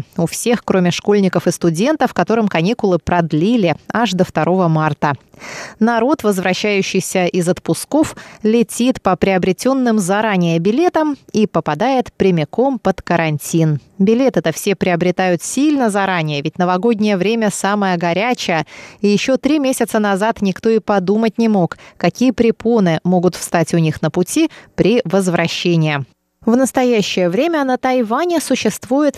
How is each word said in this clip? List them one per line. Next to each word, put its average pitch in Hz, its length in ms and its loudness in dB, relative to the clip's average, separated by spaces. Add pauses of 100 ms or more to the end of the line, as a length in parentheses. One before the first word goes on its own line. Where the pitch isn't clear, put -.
(160)
У 170 120 0
всех, - 360 -2
кроме 185 280 2
школьников 196 540 0
и 180 60 4
студентов, 214 640 0
которым 214 340 0
каникулы 180 520 0
продлили 175 760 0 (160)
аж 220 200 0
до 185 120 0
второго 170 460 0
марта. 156 460 0 (640)
Народ, 233 440 2
возвращающийся 190 1000 0
из 170 240 0
отпусков, - 680 -2 (280)
летит 233 580 0
по 185 160 0
приобретённым 220 840 0
заранее 185 600 0
билетам 294 580 0 (160)
и 208 140 2
попадает 214 680 -2
прямиком 196 680 0
под - 220 -2
карантин. 160 800 0 (160)
Билеты-то 202 560 2
все 196 220 -2
приобретают 180 680 0
сильно 277 460 0
заранее, 180 520 -2
ведь 151 160 -6
новогоднее 196 600 0
время 214 340 0
самое 196 460 -2
горячее, 175 680 -2 (360)
и 202 80 2
ещё 208 260 2
три 285 240 0
месяца 254 400 -2
назад 208 420 -2
никто 196 280 -2
и 226 100 2
подумать 208 600 0
не 226 100 2
мог, 190 280 0 (200)
какие 240 340 2
препоны 220 720 2
могут 180 320 2
встать - 380 -2
у 175 60 2
них 160 220 0
на 160 100 -2
пути 302 380 0 (260)
при 202 280 2
возвращении. 170 1000 0 (400)
В 226 100 4
настоящее 240 720 0
время 285 360 0
на 254 120 0
Тайване 262 640 0
существует 269 800 -2